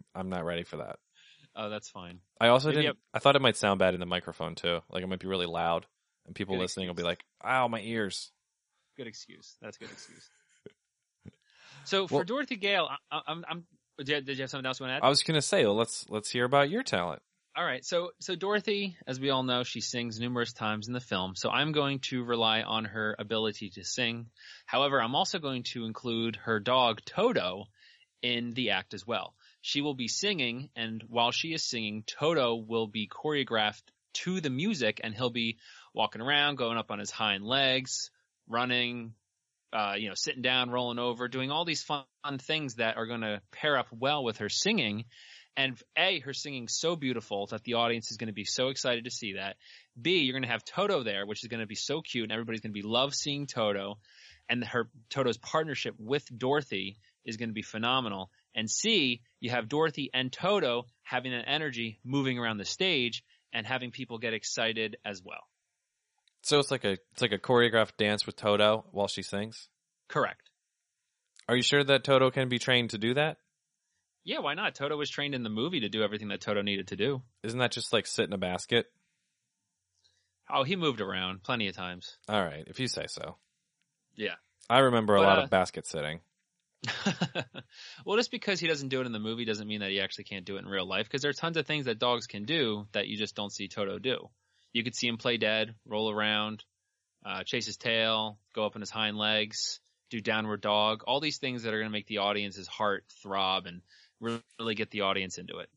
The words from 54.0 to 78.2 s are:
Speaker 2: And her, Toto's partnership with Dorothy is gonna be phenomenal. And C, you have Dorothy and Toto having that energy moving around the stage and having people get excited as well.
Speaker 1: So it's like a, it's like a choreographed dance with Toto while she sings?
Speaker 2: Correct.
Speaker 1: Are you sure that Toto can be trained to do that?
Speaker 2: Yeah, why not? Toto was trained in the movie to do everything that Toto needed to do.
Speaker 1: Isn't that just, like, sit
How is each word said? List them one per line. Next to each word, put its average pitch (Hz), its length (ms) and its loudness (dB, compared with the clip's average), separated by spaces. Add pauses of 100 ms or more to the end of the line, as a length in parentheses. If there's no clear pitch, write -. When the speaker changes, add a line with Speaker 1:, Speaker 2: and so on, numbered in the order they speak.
Speaker 2:
And 120 160 0
her, 117 260 -2 (180)
Toto's 127 300 0
partnership 151 600 -2
with 127 280 -2 (100)
Dorothy 110 600 0 (260)
is 113 120 -6
gonna 113 160 -6
be 104 100 -4
phenomenal. 113 680 -2 (240)
And 110 160 -2
C, 156 520 2 (180)
you 123 100 -4
have 117 180 0
Dorothy 151 460 0
and 127 180 -2
Toto 143 540 0 (160)
having 127 300 -4
that 120 160 -6
energy 127 560 -4
moving 131 340 0
around 113 200 0
the 98 60 -6
stage 135 600 0 (280)
and 110 140 -4
having 123 240 -4
people 120 280 -10
get 113 160 -2
excited 110 720 -2
as 101 200 -8
well. - 240 -16 (960)
Speaker 1:
So 147 160 4
it's 143 120 2
like 131 140 0
a, 98 140 2 (140)
it's - 100 -4
like 113 100 4
a 101 60 2
choreographed 117 580 4
dance 104 300 2
with - 100 -8
Toto 107 540 6
while 101 180 0
she - 140 -6
sings? 107 460 -8 (400)
Speaker 2:
Correct. 113 420 -2 (960)
Speaker 1:
Are 120 80 6
you 123 60 4
sure 143 200 6
that 135 220 4
Toto 131 260 8
can 131 180 2
be 123 100 0
trained 120 320 4
to 110 80 -4
do 113 160 4
that? 147 240 2 (840)
Speaker 2:
Yeah, 262 160 -2
why 147 140 0
not? 180 200 -2
Toto 147 220 -2
was 147 140 -2
trained 143 240 -4
in 123 80 -2
the 110 80 -4
movie 135 300 -2
to 107 80 0
do 110 140 0
everything 104 260 -2
that 98 120 -6
Toto 104 220 0
needed 98 260 -2
to - 80 -8
do. 131 260 0 (200)
Speaker 1:
Isn't 113 180 -4
that 120 120 4
just, - 200 -4
like, 107 140 4
sit 107 200 2